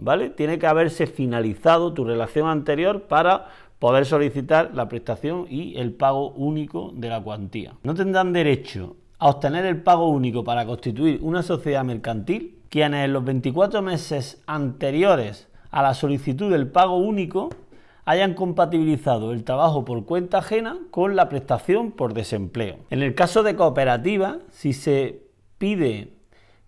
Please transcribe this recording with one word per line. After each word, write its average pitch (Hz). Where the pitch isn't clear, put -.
¿vale? 196
Tiene 160
que 160
haberse 160
finalizado 131
tu 143
relación 117
anterior 160
para 170
poder 131
solicitar 147
la 120
prestación 143
y 160
el 123
pago 135
único 151
de 117
la 113
cuantía. 104
No 139
tendrán 185
derecho 139
a 151
obtener 143
el 180
pago 170
único 127
para 120
constituir 120
una 165
sociedad 143
mercantil 117
quienes 147
en 139
los 131
veinticuatro 135
meses 160
anteriores 143
a 139
la 135
solicitud 139
del 143
pago 180
único 196
hayan 185
compatibilizado 156
el 117
trabajo 143
por 120
cuenta 180
ajena 226
con 196
la 180
prestación 175
por 120
desempleo. 104
En 135
el 139
caso 180
de 208
cooperativas, 165
si 139
se 135
pide 156